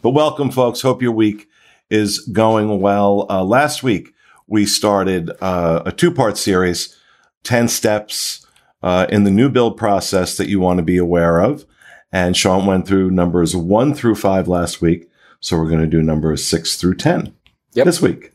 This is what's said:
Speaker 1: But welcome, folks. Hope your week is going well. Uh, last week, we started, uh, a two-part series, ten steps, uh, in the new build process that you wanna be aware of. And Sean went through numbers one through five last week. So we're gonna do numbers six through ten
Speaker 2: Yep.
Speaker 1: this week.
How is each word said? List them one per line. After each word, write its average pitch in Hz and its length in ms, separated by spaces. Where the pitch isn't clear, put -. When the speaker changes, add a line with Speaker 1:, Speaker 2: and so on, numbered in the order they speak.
Speaker 1:
But 131 80
welcome, 147 400
folks. 123 320
Hope 127 200
your 120 100
week 107 360
is 107 300
going 107 640
well. 101 500
Uh, 95 140
last 139 380
week, 110 300
we 104 200
started, 95 640
uh, 87 460
a 92 60
two-part 135 440
series, 92 600
ten 120 220
steps, - 760
uh, 92 260
in 104 160
the 98 60
new 113 180
build 117 280
process 95 600
that 95 120
you 98 120
wanna 90 220
be 90 140
aware 85 440
of. 131 240
And 90 240
Sean 95 300
went 92 220
through 95 240
numbers 87 420
one 104 400
through 117 220
five 95 320
last 87 320
week. 87 280
So - 180
we're 80 140
gonna 80 160
do 80 160
numbers 78 420
six - 320
through 90 200
ten - 380
Speaker 2:
Yep. 131 120
Speaker 1:
this 170 160
week. - 320